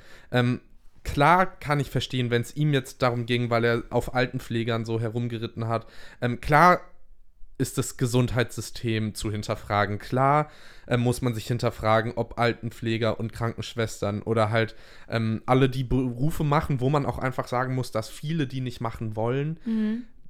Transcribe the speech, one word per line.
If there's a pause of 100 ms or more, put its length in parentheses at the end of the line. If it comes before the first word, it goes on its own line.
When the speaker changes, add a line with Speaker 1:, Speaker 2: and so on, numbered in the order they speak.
(300)
Speaker 1:
Ähm, (420)
klar (140)
kann
ich
verstehen,
wenn's
ihm
jetzt
darum
ging,
weil
er
auf
Altenpflegern
so
herumgeritten
hat. (360)
Ähm,
klar (800)
ist
das
Gesundheitssystem
zu
hinterfragen.
Klar, (360)
äh,
muss
man
sich
hinterfragen,
ob
Altenpfleger
und
Krankenschwestern
oder
halt, (340)
ähm,
alle
die
Berufe
machen,
wo
man
auch
einfach
sagen
muss,
dass
viele
die
nicht
machen
wollen,
Speaker 2:
Mhm. (260)